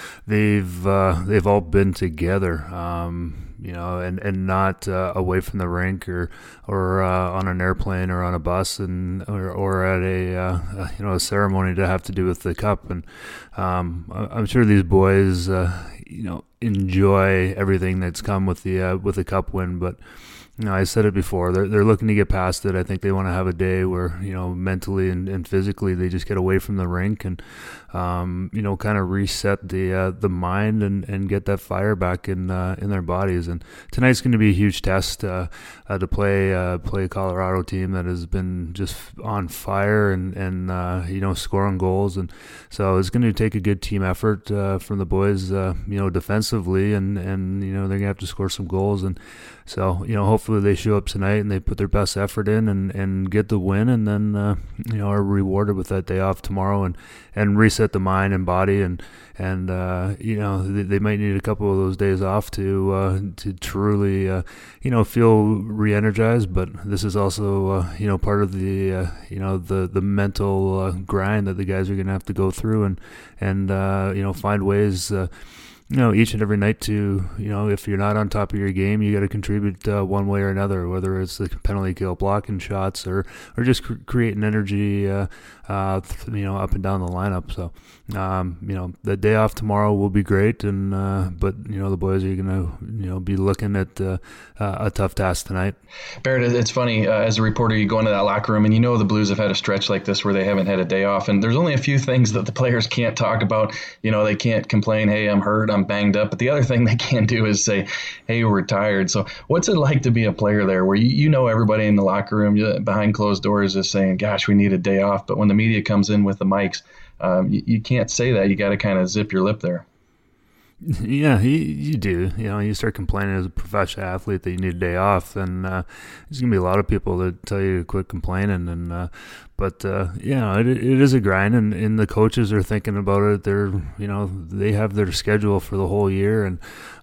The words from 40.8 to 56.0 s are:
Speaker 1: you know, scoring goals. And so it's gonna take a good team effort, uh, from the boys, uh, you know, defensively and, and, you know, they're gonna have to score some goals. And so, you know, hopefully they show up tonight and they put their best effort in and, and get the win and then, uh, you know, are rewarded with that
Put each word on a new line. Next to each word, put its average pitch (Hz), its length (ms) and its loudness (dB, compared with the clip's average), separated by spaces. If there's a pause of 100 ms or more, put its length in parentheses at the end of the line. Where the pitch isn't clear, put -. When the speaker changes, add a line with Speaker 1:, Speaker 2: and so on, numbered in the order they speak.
Speaker 1:
you 95 120 -4
know, 98 120 0
scoring 98 460 -2
goals. 92 400 0
And 90 120 -4 (380)
so 95 300 2
it's 92 100 2
gonna 117 240 2
take 110 220 0
a 107 60 -2
good 98 200 0
team 98 220 -2
effort, 95 480 -2
uh, 98 280 -2
from 101 200 -6
the 95 80 -2
boys, 95 440 0
uh, 95 220 0 (160)
you 101 80 -4
know, 98 140 0
defensively 98 840 0
and, 98 240 0
and, 95 480 -4
you 95 80 -4
know, 98 160 -2
they're 98 80 -2
gonna 101 120 -2
have 98 100 -4
to 95 80 -8
score 95 240 -4
some 98 160 -8
goals. 95 360 0
And 95 160 -2 (460)
so, 95 400 -2
you 113 100 -4
know, 101 120 2
hopefully 107 340 2
they 101 140 4
show 107 220 0
up 101 100 0
tonight 98 300 0
and 104 120 0
they 95 120 0
put - 180 -2
their 101 80 0
best 101 300 0
effort 101 320 -2
in 110 200 4
and, 95 240 0
and 95 380 -2
get 104 180 2
the 110 100 2
win 98 300 2
and 113 180 2
then, 104 280 0
uh, 101 220 0 (340)
you 113 80 -2
know, 101 100 -2
are 101 140 2
rewarded 98 540 2
with 92 120 -6
that 95 180 -2